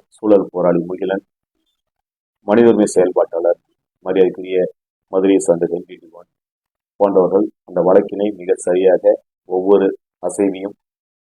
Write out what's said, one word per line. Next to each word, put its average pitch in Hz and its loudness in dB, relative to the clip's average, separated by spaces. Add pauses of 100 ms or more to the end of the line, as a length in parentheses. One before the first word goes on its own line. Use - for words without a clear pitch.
(140)
சூழல் 104 2
போராளி 87 0
முகிலன், 95 -6 (1200)
மனித 113 4
உரிமை 107 4
செயல்பாட்டாளர் 85 0 (480)
மரியாதைக்குரிய 92 -2 (540)
மதுரையை 95 2
சார்ந்த 85 0 (100)
எம் 87 -12
பி 90 -20
டிவான் 85 -20 (720)
போன்றவர்கள் 95 0 (220)
அந்த 90 -6
வழக்கினை 98 0 (120)
மிக 90 -2 (100)
சரியாக 92 2 (340)
ஒவ்வொரு 95 2 (360)
அசைவையும் 98 -6 (500)